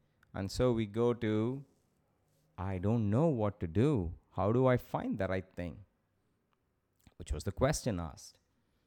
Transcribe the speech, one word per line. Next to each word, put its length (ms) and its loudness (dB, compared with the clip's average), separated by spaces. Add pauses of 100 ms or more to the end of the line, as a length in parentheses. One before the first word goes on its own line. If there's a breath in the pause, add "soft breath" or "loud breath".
(360)
And 160 -4
so 220 2
we 120 0
go 300 0
to, 480 -2 (920)
"I 220 -4
don't 320 0
know 180 4
what 340 0
to 60 -2
do. 460 2 (220)
How 160 2
do 160 4
I 100 4
find 400 -6
the 100 -2
right 280 -4
thing?" 220 -8 (1400)
Which 140 -10
was 120 -6
the 80 -4
question 480 0
asked. 380 -12 (500)